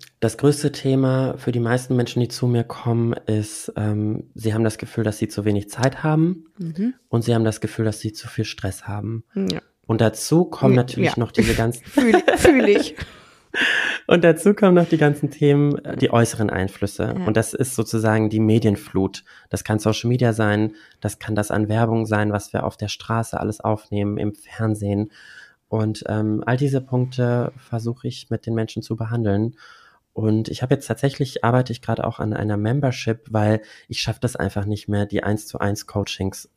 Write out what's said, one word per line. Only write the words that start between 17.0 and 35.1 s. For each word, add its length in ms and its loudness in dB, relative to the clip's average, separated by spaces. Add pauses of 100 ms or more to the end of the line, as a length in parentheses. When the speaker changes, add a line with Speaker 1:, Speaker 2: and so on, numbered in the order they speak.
Speaker 2:
Ja. 80 -4
Speaker 1:
Und 100 0
das 180 2
ist 220 -4
sozusagen 540 0
die 100 -2
Medienflut. 840 2 (260)
Das 140 -6
kann 160 -2
Social 300 -2
Media 240 2
sein, 420 0 (260)
das 180 -6
kann 160 -6
das 160 -2
an 160 0
Werbung 380 2
sein, 260 0
was 220 -4
wir 100 -2
auf 140 -6
der 100 -6
Straße 520 -4
alles 200 -4
aufnehmen, 580 -2
im 160 -2
Fernsehen. 800 -4 (580)
Und, 380 -2
ähm, 380 -2
all 120 0
diese 240 0
Punkte 760 -2
versuche 500 -8
ich 220 -10
mit 160 -6
den 100 -4
Menschen 260 -4
zu 140 -6
behandeln. 600 -2 (580)
Und 360 0
ich 140 -6
habe 100 0
jetzt 140 0
tatsächlich, 560 -2
arbeite 280 2
ich 120 -8
gerade 240 -2
auch 120 -6
an 140 -2
einer 240 -2
Membership, 720 -2
weil 320 2 (260)
ich 140 -6
schaff 160 -4
das 180 -4
einfach 300 -2
nicht 220 -4
mehr, 180 0
die 180 -2